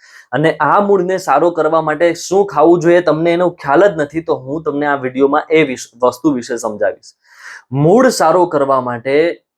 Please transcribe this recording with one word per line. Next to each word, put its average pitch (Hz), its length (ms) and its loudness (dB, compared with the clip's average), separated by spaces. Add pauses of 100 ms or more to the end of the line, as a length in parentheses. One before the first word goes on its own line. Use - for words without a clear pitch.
(320)
અને 156 240 0
આ 156 240 2
મૂડને 190 380 0
સારો 156 320 0
કરવા 160 300 0
માટે 156 340 0
શું 196 320 -2
ખાવું 165 340 4
જોઈએ 170 200 4
તમને 165 320 0
એનો 175 180 0
ખ્યાલ 160 360 0
જ 170 120 0
નથી, 151 220 -6
તો 165 160 -4
હું 135 260 -10
તમને 147 240 -4
આ 143 100 0
વીડિયોમાં 135 540 0
એ 160 140 4
વિશ-, 127 380 -8
વસ્તુ 127 280 0
વિશે 123 260 -4
સમજાવીશ. 107 580 -6 (580)
મૂડ 170 340 4
સારો 175 400 2
કરવા 139 340 0
માટે 131 600 -2 (160)